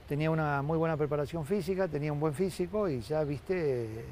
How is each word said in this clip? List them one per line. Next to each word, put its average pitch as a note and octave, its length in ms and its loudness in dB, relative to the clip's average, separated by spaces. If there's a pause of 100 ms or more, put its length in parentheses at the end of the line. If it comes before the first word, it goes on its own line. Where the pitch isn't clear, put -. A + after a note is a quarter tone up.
tenía D3+ 240 0
una D3+ 300 2
muy D3+ 160 2
buena D#3+ 220 2
preparación D3 480 0
física, F#3+ 420 0
tenía D3+ 240 0
un D3 80 -2
buen D#3 140 2
físico F#3+ 560 0
y B2+ 100 -2
ya, D3+ 240 0
viste, C3 880 -2